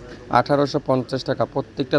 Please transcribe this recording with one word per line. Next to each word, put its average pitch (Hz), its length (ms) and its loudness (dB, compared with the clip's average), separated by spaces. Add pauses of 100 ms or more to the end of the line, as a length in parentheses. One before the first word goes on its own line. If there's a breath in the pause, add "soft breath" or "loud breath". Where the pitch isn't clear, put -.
(380 loud breath)
আঠারোশো 143 400 2 (100)
পঞ্চাশ 131 400 0
টাকা 127 140 0 (120)
প্রত্যেকটা 143 440 -2